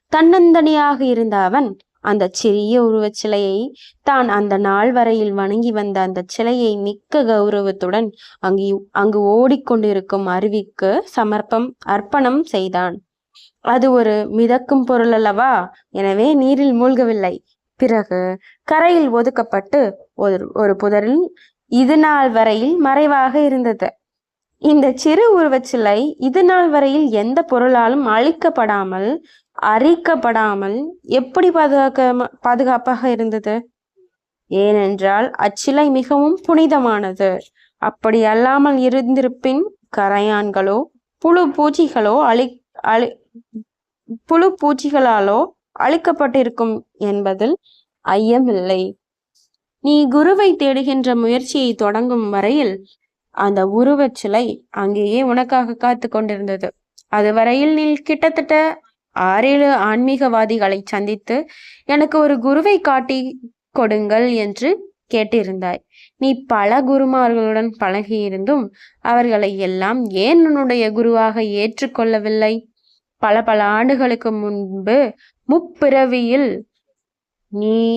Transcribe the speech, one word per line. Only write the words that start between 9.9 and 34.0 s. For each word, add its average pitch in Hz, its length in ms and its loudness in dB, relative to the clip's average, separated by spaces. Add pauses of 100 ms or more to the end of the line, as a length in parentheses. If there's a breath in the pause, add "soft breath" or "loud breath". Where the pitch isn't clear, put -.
அருவிக்கு 202 760 -2
சமர்ப்பம், 226 680 -4 (120)
அர்ப்பணம் 254 580 0
செய்தான். 190 520 -4 (640 soft breath)
அது 254 320 2
ஒரு 214 380 2
மிதக்கும் 247 540 0
பொருள் 233 280 2
அல்லவா, 220 400 2 (360 soft breath)
எனவே 196 460 0
நீரில் 269 380 2
மூழ்கவில்லை. 233 640 0 (460)
பிறகு 190 580 -2 (260 soft breath)
கரையில் 320 480 2
ஒதுக்கப்பட்டு 233 680 0 (340)
ஒரு, 196 380 -2
ஒரு 202 240 0
புதரில் 208 440 0 (460 soft breath)
இது 254 300 2
நாள் 294 340 2
வரையில் 220 460 2
மறைவாக 285 680 2
இருந்தது. 254 440 -2 (720)
இந்த 285 320 4
சிறு 320 300 2 (100)
உருவச் 277 300 2
சிலை 226 540 0
இது 269 260 2
நாள் 359 260 4
வரையில் 285 400 2
எந்த 226 320 0
பொருளாலும் 254 640 2
அழிக்கப்படாமல், 220 1040 0 (520 soft breath)
அரிக்கப்படாமல் 220 1160 0 (240)
எப்படி 269 480 0
பாதுகாக்க-, 269 800 2 (100)
பாதுகாப்பாக 247 680 0
இருந்தது? 220 440 -4 (960)